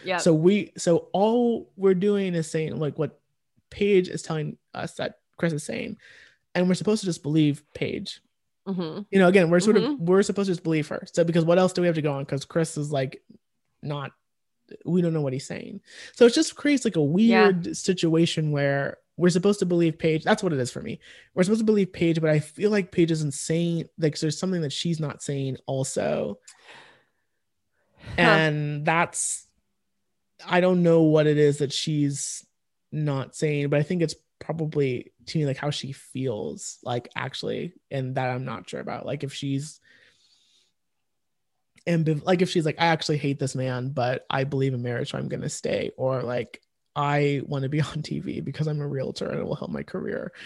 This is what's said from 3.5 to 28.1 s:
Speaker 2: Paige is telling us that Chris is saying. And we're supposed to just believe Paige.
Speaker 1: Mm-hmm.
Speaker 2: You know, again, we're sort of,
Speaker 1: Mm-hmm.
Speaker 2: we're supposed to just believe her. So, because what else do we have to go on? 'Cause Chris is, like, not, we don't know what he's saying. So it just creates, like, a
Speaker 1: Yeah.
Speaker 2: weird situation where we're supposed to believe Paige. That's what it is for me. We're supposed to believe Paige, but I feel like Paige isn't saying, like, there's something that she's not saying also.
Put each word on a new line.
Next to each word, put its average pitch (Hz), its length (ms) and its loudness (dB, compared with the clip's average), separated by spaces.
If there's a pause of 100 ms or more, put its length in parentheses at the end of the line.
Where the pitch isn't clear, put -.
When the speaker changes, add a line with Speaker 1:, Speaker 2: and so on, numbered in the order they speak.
Speaker 2:
Paige 202 380 2
is - 140 -8
telling 151 360 -6 (160)
us - 220 -10
that - 240 -8 (180)
Chris 170 160 0
is 151 100 -6
saying. - 340 -8 (560)
And 180 140 2
we're 185 60 4
supposed 214 280 0
to 190 40 -6
just 170 160 -4
believe 147 420 2 (100)
Paige. - 480 -8 (440)
Speaker 1:
Mm-hmm. 175 340 -6 (100)
Speaker 2:
You 196 100 4
know, 180 80 8
again, 185 220 6
we're 175 100 6
sort 214 180 4
of, 220 80 2
Speaker 1:
Mm-hmm. 285 120 -2
Speaker 2:
we're 180 260 4
supposed 202 240 -2
to 185 40 0
just 165 120 -4
believe 156 240 0
her. - 240 -8
So, 175 120 2
because 165 220 2
what 175 120 6
else 185 160 4
do 180 80 0
we 175 60 4
have 165 80 0
to 156 60 -2
go 147 120 0
on? 139 120 -6
'Cause 139 200 -4
Chris 165 320 -2
is, 147 140 -4
like, 135 320 -4 (580)
not, 147 300 -8 (760)
we 175 160 2
don't 170 120 0
know 156 80 -2
what 135 120 -2
he's 139 120 -8
saying. - 360 -12 (340)
So 240 100 8
it 240 80 6
just 320 220 0
creates, 285 280 0
like, 208 120 -2
a 160 60 4 (200)
Speaker 1:
Yeah. 214 300 6
Speaker 2:
weird 180 240 -4
situation 165 760 2
where 139 460 -2 (200)
we're 175 120 4
supposed 190 300 2
to 185 60 2
believe 170 320 2
Paige. 156 260 0
That's 214 180 2
what 180 120 0
it 131 60 0
is 123 120 -2
for - 100 -12
me. - 180 -10 (340)
We're 185 100 2
supposed 220 160 2
to 220 60 0
believe 208 260 2
Paige, 165 280 0
but 156 100 2
I 151 100 4
feel 185 300 -2
like 202 220 0
Paige 170 200 4
isn't 156 220 -2
saying, 170 520 -2 (120)
like, 156 220 0
there's 156 180 -2
something 185 240 -2
that 139 100 -4
she's 165 280 -4
not 147 220 -8
saying 139 440 -4
also. 139 720 -2 (1800)